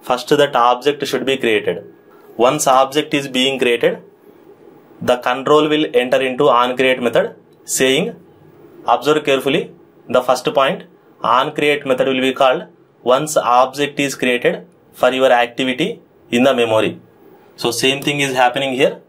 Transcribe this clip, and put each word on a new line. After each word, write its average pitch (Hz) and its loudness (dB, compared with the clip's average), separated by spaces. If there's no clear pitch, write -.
first 123 -4
that 143 2
object 123 0
should 117 -4
be 135 0
created. 101 -2
Once 143 2
object 135 2
is 139 -4
being 131 -2
created, 123 0
the 123 0
control 139 0
will 151 0
enter 123 2
into 127 -2
onCreate 127 2
method, 123 0
saying, 139 -2
observe 147 0
carefully 135 -2
the 123 0
first 127 -2
point, 139 0
onCreate 147 -2
method 131 0
will 131 -2
be 131 -2
called 139 0
once 139 0
object 131 0
is 139 -4
created 127 -2
for 127 2
your 131 2
activity 127 -2
in 123 2
the 131 4
memory. 110 0
So 123 -4
same 135 -2
thing 143 -4
is 135 -2
happening 131 0
here. 151 0